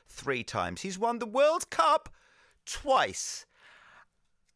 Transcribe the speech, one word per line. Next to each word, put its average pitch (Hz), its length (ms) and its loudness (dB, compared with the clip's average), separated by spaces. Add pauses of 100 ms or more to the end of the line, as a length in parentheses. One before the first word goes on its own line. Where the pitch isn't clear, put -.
three 127 360 -4
times. 90 380 -4
He's 185 180 -8
won 233 180 0
the 233 80 -6
World 285 460 2
Cup 320 380 2 (580)
twice. - 800 0 (1080)